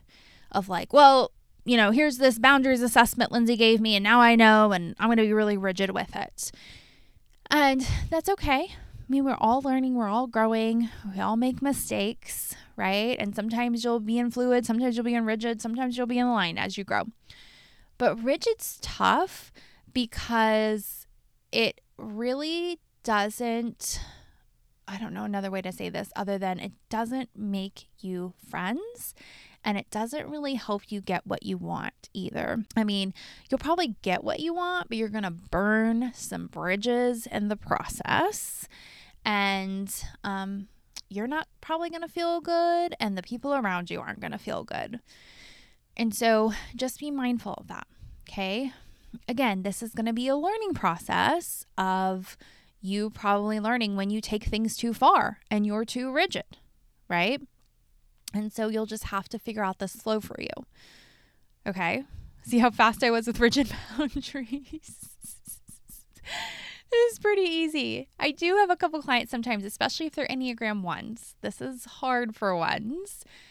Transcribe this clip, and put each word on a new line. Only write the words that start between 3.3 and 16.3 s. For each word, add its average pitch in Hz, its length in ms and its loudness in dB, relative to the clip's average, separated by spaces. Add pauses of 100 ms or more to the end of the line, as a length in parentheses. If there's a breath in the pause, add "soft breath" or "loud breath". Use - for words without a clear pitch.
Lindsay 233 240 4
gave 226 240 6
me, 220 160 2
and 196 80 2
now 233 180 8
I 233 140 10
know, 214 360 10
and 175 280 -2
I'm 220 100 2
gonna 226 120 4
be 214 120 4
really 208 240 2
rigid 190 340 0
with 185 240 -6
it." - 360 -8 (1000 loud breath)
And 269 340 4 (240 loud breath)
that's 330 200 0
okay. 302 420 0
I - 360 -18
mean, 269 160 2
we're 269 160 0
all 247 220 4
learning, 262 320 0
we're 233 160 0
all 233 160 0
growing, 226 640 2 (240 loud breath)
we 190 80 -4
all 208 160 0
make 254 240 0
mistakes, - 920 -4 (200 loud breath)
right? 208 440 0
And 202 160 -4
sometimes 226 480 -2
you'll 233 160 0
be 220 180 -2
in 240 140 0
fluid, 247 340 2
sometimes 233 300 0
you'll 233 100 -2
be 240 100 0
in 226 100 0
rigid, 226 360 -2
sometimes 247 340 -4
you'll 247 120 -2
be 240 120 0
in 247 120 2